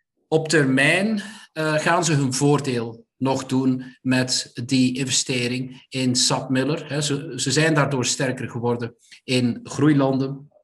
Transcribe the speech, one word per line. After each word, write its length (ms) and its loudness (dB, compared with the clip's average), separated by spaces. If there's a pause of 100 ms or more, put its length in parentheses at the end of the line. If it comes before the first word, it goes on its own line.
(300)
Op 180 0
termijn, 760 2 (320)
eh, 200 -2
gaan 320 2
ze 80 2
hun 200 2
voordeel 720 0 (120)
nog 280 -2
doen 380 0 (180)
met 500 -2 (140)
die 300 2
investering 920 -4
in 260 0
sap 340 0
Miller. 400 -2
Hè, 120 -4
ze, 340 -4
ze 160 -4
zijn 220 2
daardoor 320 2
sterker 440 -4
geworden 460 -4 (280)
in 400 0
groeilanden 880 2 (120)